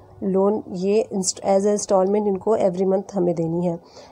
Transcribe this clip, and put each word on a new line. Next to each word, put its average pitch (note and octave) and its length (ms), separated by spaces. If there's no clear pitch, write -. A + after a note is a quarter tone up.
loan G3 460
ये G3+ 440
inst-, F#3+ 280
as G3 200
a G#3 140
installment G3+ 520
इनको G3+ 300
every F#3+ 300
month F#3+ 260
हमें F3 220
देनी E3 300
है। E3+ 140